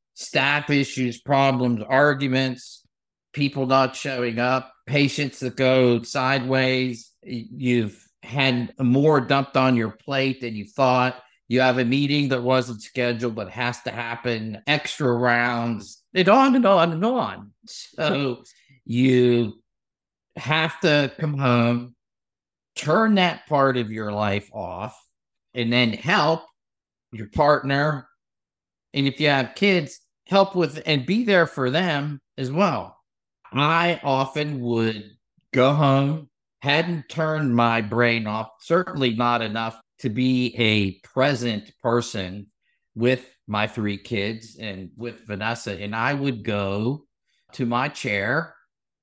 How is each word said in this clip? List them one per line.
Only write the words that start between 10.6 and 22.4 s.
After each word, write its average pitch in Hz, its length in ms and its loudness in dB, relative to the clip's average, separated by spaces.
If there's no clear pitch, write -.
thought. 127 560 2
You 123 120 2
have 127 160 4
a 127 80 2
meeting 139 440 0
that 127 120 0
wasn't 123 400 0
scheduled 120 540 -4
but 101 140 -8
has 120 340 -6
to 110 80 -6
happen, 117 760 -6
extra 143 460 -2
rounds, 120 880 -2
and 180 160 2
on 262 260 6
and 247 100 2
on 175 280 6
and 170 120 -2
on. 185 460 -4
So - 800 -4
you 123 760 2
have 160 440 -2
to 147 400 2
come 151 180 -4
home, 120 580 0